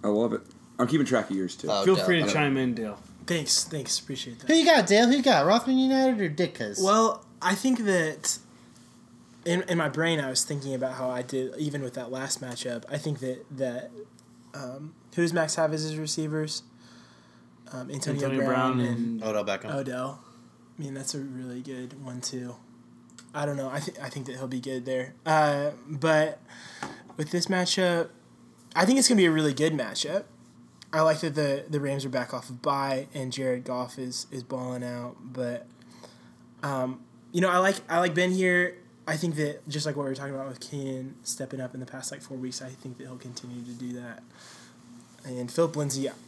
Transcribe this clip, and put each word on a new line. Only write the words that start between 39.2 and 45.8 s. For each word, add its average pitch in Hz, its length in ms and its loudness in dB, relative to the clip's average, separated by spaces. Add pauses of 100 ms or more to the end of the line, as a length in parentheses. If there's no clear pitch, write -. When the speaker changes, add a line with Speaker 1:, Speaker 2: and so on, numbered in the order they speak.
Speaker 4:
that 147 300 -4
just 151 200 -4
like 143 80 -4
what 143 80 -4
we 135 60 -2
were 135 60 -4
talking 139 200 -8
about 135 120 -8
with 123 120 -12
Keenan 135 640 -8
stepping 135 360 -8
up 127 140 -8
in 131 60 -10
the 127 80 -10
past, 131 240 -12
like, 139 100 -14
four 135 160 -12
weeks, 127 240 -8
I 131 80 -12
think 127 300 -14
that 131 60 -14
he'll 127 120 -14
continue 123 480 -12
to 123 60 -14
do 123 220 -10
that. 120 280 -14 (1040)
And 127 260 -6
Philip 160 240 2
Lindsay 135 340 -2 (180)